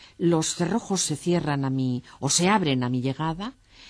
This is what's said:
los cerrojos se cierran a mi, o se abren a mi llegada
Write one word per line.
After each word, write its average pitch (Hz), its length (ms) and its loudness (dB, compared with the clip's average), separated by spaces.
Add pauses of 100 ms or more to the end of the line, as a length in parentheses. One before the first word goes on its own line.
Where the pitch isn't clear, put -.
(180)
los 170 380 2
cerrojos 185 460 -2
se 151 140 -2
cierran 151 480 0
a 135 60 -2
mi, 127 320 0 (160)
o 135 100 -2
se 175 200 2
abren 156 340 2
a 123 60 0
mi 123 140 0
llegada 165 520 -4 (360)